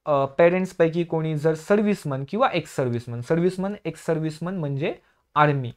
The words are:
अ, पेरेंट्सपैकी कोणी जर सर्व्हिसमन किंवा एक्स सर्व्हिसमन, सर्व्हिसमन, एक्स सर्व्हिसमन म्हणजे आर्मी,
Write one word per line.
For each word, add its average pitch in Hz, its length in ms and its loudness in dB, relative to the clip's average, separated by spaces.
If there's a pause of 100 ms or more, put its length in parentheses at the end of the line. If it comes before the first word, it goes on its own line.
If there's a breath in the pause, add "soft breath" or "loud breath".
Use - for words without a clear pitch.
अ, 151 200 2
पेरेंट्सपैकी 175 760 2
कोणी 160 340 -2
जर 160 160 2
सर्व्हिसमन 170 760 0
किंवा 233 240 2
एक्स - 220 -4
सर्व्हिसमन, 120 460 -4
सर्व्हिसमन, 185 520 0 (120)
एक्स - 200 -8
सर्व्हिसमन 156 500 -4
म्हणजे 151 400 -4 (400)
आर्मी, 143 420 2